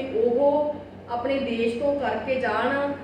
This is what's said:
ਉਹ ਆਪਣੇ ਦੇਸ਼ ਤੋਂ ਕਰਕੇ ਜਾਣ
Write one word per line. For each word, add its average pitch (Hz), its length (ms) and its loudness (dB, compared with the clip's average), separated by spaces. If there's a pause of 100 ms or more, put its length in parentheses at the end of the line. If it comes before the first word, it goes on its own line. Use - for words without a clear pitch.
(240)
ਉਹ 285 500 4 (360)
ਆਪਣੇ 254 280 0
ਦੇਸ਼ 233 400 0
ਤੋਂ 285 220 0
ਕਰਕੇ 226 400 -2
ਜਾਣ 254 520 0 (120)